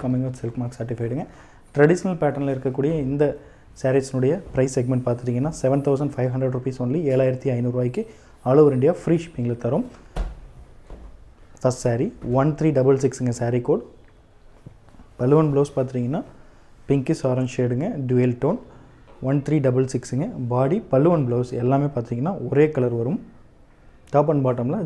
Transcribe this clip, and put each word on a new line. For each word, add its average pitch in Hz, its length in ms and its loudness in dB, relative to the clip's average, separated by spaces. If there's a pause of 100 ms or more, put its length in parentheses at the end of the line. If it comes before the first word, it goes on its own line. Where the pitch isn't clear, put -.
coming 127 220 0
with 127 160 -8
silk 117 200 -8
mark 120 160 -6
certified-ங்க. 117 460 -6 (500)
Traditional 170 480 4
பேட்டர்னில் 139 320 -2
இருக்கக்கூடிய 135 380 -2 (160)
இந்த 143 180 2 (560)
சாரீஸ்னுடைய 131 540 2 (180)
price 131 240 0
segment 123 300 0
பார்த்துட்டிங்கன்னா 123 540 -2
seven 139 260 2
thousand 143 280 0
five 127 200 0
hundred 131 220 -2
rupees 127 280 -6
only, 151 160 0 (120)
ஏழாயிரத்தி 131 420 0
ஐநூறுரூவாய்க்கு 123 480 -2 (440)
all 143 160 8
over 139 140 6
India 139 240 4
free 165 240 2
ஷிப்பிங்கில் 120 400 -4
தரும். 156 200 -2 (1700)
First 127 280 -2
saree 131 220 0 (300)
one 147 200 2
three 156 100 2 (100)
double 135 260 4
சிக்ஸுங்க 123 360 -2
saree 120 280 0
code. 208 160 -2 (1300)
பலூன் 147 340 4
ப்ளவுஸ் 143 220 0
பார்த்துட்டிங்கன்னா 127 480 -2 (640)
Pinkish 139 400 0
orange 127 260 0
ஷேடுங்க, 123 320 0 (220)
டுவெல் 123 340 2
tone, 170 160 0 (680)
one 143 180 2
three 151 180 2
double 131 280 2
சிக்ஸுங்க. 127 340 -4 (260)
body, 135 240 2 (160)
பல்லு 139 220 6
and 147 140 2
ப்ளவுஸ் 123 220 0 (120)
எல்லாமே 139 340 2
பார்த்திங்கன்னா 120 360 -4 (140)
ஒரே 139 180 4 (100)
color 123 260 0
வரும். 135 180 -2 (960)
Top 147 200 4
and 143 140 2
bottom-ல 123 400 0